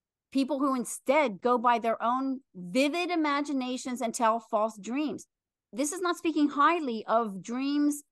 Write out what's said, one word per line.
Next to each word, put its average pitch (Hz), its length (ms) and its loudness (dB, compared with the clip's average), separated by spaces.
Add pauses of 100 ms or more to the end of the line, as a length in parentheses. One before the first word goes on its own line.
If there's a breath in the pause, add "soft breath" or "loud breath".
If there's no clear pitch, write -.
(320)
People 269 260 0
who 269 160 2
instead 254 640 0
go 240 200 2
by 240 180 2
their 226 240 -2
own 262 380 -2 (160)
vivid 277 560 0
imaginations 285 920 -2
and 226 100 0
tell 226 280 2
false 220 400 -2
dreams. 226 480 -6 (440)
This 277 200 -2
is 370 100 -8
not 349 160 2
speaking 302 320 2
highly 285 560 2
of 208 380 0
dreams, 285 580 0 (100)